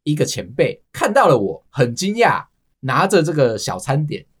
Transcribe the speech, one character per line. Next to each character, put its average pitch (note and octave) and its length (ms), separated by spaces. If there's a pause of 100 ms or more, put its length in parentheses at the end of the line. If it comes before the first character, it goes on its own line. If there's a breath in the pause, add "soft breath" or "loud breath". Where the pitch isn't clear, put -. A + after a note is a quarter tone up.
一 D3+ 120
个 B2+ 120
前 - 260
辈 C3+ 300 (100)
看 - 180
到 A3+ 160
了 C#3+ 120
我， F#2+ 320
很 A#2+ 240
惊 G3 220
讶， D#3+ 280 (360)
拿 C3+ 260
着 F#3 160
这 D#3+ 100
个 B2+ 240
小 F#2+ 220
餐 C#3+ 280
点 C3+ 200 (140)